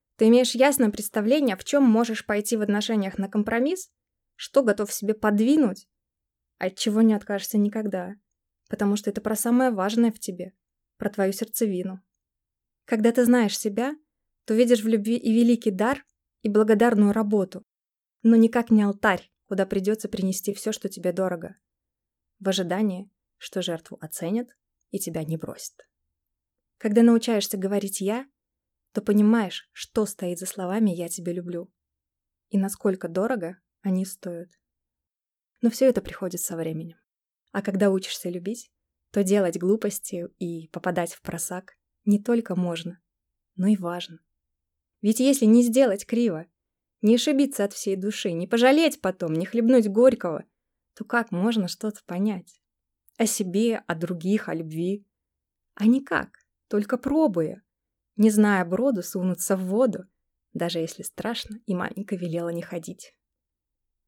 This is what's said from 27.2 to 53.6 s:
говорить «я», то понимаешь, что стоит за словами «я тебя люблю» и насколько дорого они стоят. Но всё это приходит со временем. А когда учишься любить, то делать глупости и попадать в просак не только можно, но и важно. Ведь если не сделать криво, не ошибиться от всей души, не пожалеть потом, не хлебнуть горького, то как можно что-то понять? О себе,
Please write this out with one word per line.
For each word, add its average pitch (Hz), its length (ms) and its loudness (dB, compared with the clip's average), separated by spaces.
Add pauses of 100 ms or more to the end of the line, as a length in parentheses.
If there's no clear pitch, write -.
говорить 196 420 -4
«я», 220 260 -4 (640)
то 202 100 -4
понимаешь, 208 720 2
что - 340 -4
стоит 180 320 -8
за 180 80 -12
словами 190 460 -2
«я 170 180 -8
тебя 175 240 -8
люблю» 175 360 -10 (800)
и - 80 -4
насколько 196 500 -2
дорого 185 520 -4 (240)
они 190 220 -2
стоят. 175 460 -14 (1120)
Но 233 80 2
всё 269 160 2
это 240 160 4
приходит 175 400 -10
со - 120 -8
временем. 160 440 -8 (520)
А 196 120 -4
когда 196 280 2
учишься 190 380 -4
любить, 180 420 -10 (400)
то 202 140 0
делать 190 340 2
глупости 190 720 -2 (100)
и 170 300 -10
попадать 170 460 -4
в - 80 -20
просак 180 560 -10 (260)
не 208 180 2
только 233 320 -2
можно, 175 460 -4 (560)
но 185 120 0
и 214 100 4
важно. 175 420 -8 (800)
Ведь 220 180 0
если 262 280 4
не 226 160 8
сделать 240 420 2
криво, 208 400 -2 (560)
не 214 140 4
ошибиться 269 500 0
от 202 80 -4
всей 196 240 -6
души, 196 360 -6
не 170 140 -4
пожалеть 277 540 4
потом, 180 320 -4
не 165 140 -2
хлебнуть 233 420 4
горького, 208 560 2 (500)
то 220 120 -14
как 233 240 -2
можно 196 360 0
что-то 208 380 -10
понять? 185 560 -6 (560)
О 226 80 0
себе, 208 640 -2